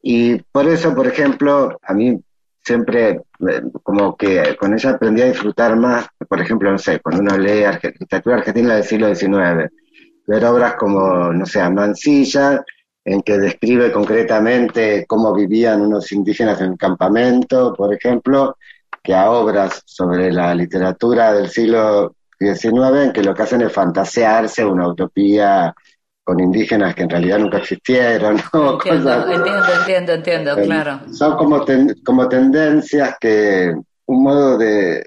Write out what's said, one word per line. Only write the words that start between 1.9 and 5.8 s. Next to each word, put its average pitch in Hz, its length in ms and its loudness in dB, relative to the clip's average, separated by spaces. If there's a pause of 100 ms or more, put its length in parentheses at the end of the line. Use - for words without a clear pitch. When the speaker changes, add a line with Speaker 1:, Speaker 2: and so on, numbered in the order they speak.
Speaker 1:
mí 113 260 0 (420)
siempre, 117 600 0 (260)
eh, 60 140 -2 (200)
como 98 360 -2
que 92 400 0
con 101 160 -2
ella 123 180 0
aprendí 113 300 0
a 127 60 4
disfrutar 113 500 0
más, 120 300 0 (200)